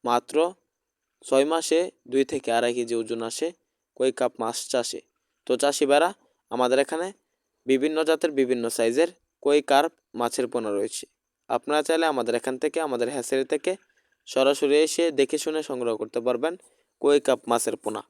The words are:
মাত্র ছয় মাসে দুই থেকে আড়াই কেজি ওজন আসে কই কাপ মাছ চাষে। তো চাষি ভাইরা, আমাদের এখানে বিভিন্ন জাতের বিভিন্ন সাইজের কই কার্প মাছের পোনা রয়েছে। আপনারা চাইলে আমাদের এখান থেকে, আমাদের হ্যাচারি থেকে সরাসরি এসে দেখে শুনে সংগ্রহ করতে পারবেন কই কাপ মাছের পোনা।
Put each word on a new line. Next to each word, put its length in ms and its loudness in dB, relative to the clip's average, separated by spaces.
মাত্র 320 0
ছয় 260 4
মাসে 260 0
দুই 120 2
থেকে 320 -6
আড়াই 180 2
কেজি 260 -4
ওজন 220 -6
আসে 260 -6
কই 220 2
কাপ 220 0
মাছ 160 -4
চাষে। 280 -4
তো 60 0
চাষি 280 2
ভাইরা, 200 4
আমাদের 340 2
এখানে 220 -4
বিভিন্ন 380 2
জাতের 340 0
বিভিন্ন 260 0
সাইজের 320 2
কই 180 4
কার্প 220 4
মাছের 320 -2
পোনা 240 -4
রয়েছে। 280 -4
আপনারা 360 -2
চাইলে 260 0
আমাদের 280 -2
এখান 220 -4
থেকে, 180 -2
আমাদের 340 -2
হ্যাচারি 380 -2
থেকে 200 -2
সরাসরি 480 2
এসে 180 0
দেখে 200 2
শুনে 300 -4
সংগ্রহ 280 -4
করতে 240 -6
পারবেন 340 -2
কই 180 6
কাপ 280 2
মাছের 340 0
পোনা। 280 -6